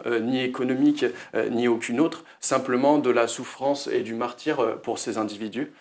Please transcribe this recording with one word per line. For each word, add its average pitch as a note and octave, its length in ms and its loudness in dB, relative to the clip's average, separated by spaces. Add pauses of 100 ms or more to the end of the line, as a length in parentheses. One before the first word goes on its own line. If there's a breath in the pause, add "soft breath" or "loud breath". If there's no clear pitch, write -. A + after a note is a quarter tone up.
euh, A#2 140 2
ni B2+ 240 0
économique, C3 600 2 (300 loud breath)
euh, A2+ 140 0
ni A#2+ 200 2
aucune A#2+ 320 0
autre, E3 240 -2 (160 soft breath)
simplement C3+ 560 4
de B2 120 4
la A#2 200 4
souffrance C#3 580 -4
et B2 140 0
du A2 120 -6
martyre, C#3+ 460 -4
euh, A2+ 160 0
pour A2 240 -4
ces G#2+ 180 -2
individus. G#2+ 640 -6